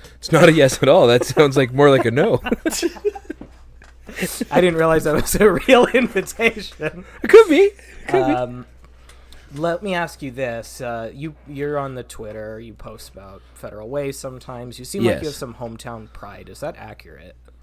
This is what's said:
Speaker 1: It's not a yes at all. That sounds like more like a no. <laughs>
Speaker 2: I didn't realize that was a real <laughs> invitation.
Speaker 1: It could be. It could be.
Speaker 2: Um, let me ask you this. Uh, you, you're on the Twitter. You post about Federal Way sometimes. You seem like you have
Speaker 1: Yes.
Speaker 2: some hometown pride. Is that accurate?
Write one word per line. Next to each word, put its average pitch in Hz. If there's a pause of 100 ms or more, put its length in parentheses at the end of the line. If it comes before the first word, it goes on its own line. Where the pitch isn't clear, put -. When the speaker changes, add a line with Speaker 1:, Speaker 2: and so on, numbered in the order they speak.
(160)
Speaker 1:
It's -
not 165
a 160
yes 147
at 131
all. 160
That 120
sounds 143
like 131
more 139
like 127
a 117
no. 139
<laughs> - (2000)
Speaker 2:
I 175
didn't 180
realize 160
that 151
was -
a 202
real 240
<laughs> -
invitation. 202 (180)
Speaker 1:
It -
could 440
be. 285
It 403 (300)
could 131
be. 131
Speaker 2:
Um, 123 (880)
let 170
me 196
ask 170
you 139
this. 117
Uh, 117
you, 151 (120)
you're 143
on 139
the 123
Twitter. 110
You 117
post 110
about 95 (120)
Federal 107
Way 139
sometimes. 123
You -
seem 202
like 117
you -
have -
Speaker 1:
Yes. 147
Speaker 2:
some 120
hometown 113
pride. 95
Is 101
that 151
accurate? 92 (280)